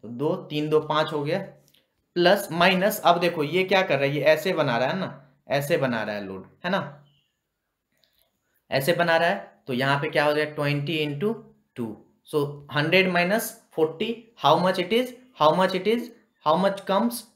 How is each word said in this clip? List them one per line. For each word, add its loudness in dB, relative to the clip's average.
तो -16
दो, -2
तीन -4
दो 4
पाँच -2
हो -4
गया, -2
प्लस 4
माइनस, 2
अब 6
देखो 0
ये 0
क्या 2
कर 0
रहा 0
है, 0
ये -2
ऐसे 2
बना 0
रहा 0
है -4
ना, -8
ऐसे 0
बना -2
रहा -6
है -8
लोड, -10
है -4
ना? -2
ऐसे 0
बना 2
रहा 2
है, -6
तो -6
यहाँ 0
पे -4
क्या 2
हो 2
जाएगा? -2
ट्वेंटी -2
इंटू -4
टू, -6
so 0
हंड्रेड 2
माइनस 0
फ़ोर्टी, -2
how 4
much 0
it -2
is, 0
how 6
much 2
it -2
is, -2
how 4
much -2
comes? -2